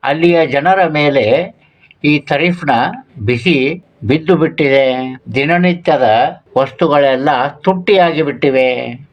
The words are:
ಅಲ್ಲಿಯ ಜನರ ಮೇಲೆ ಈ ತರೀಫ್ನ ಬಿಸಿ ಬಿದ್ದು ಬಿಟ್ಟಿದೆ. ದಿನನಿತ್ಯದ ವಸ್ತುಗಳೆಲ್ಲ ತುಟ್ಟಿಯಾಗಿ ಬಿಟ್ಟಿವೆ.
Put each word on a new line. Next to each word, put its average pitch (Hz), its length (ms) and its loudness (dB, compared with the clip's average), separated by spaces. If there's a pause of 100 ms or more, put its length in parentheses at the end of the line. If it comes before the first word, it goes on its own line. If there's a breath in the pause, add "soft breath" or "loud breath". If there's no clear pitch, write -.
ಅಲ್ಲಿಯ 165 440 2
ಜನರ 165 400 2
ಮೇಲೆ 147 680 0 (480 soft breath)
ಈ 147 160 2
ತರೀಫ್ನ 151 520 -2 (540)
ಬಿಸಿ 135 580 -2 (200)
ಬಿದ್ದು 156 320 0
ಬಿಟ್ಟಿದೆ. 135 840 0 (180)
ದಿನನಿತ್ಯದ 160 760 0 (480)
ವಸ್ತುಗಳೆಲ್ಲ 135 920 0
ತುಟ್ಟಿಯಾಗಿ 180 720 0
ಬಿಟ್ಟಿವೆ. 131 640 0 (280)